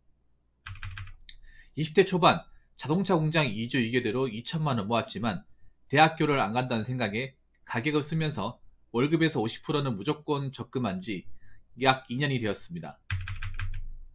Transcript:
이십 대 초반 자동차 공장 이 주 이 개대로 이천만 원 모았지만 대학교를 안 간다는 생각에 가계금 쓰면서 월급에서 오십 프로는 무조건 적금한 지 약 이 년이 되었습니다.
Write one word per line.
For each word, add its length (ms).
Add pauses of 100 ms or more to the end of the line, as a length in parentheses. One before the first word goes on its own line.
(1700)
이십 200
대 100
초반 400 (320)
자동차 400
공장 320
이 200
주 120
이 100
개대로 380
이천만 500
원 80
모았지만 580 (440)
대학교를 500
안 140
간다는 320
생각에 520 (280)
가계금 380
쓰면서 580 (320)
월급에서 480
오십 240
프로는 320
무조건 560
적금한 480
지 260 (540)
약 300
이 60
년이 240
되었습니다. 600 (1160)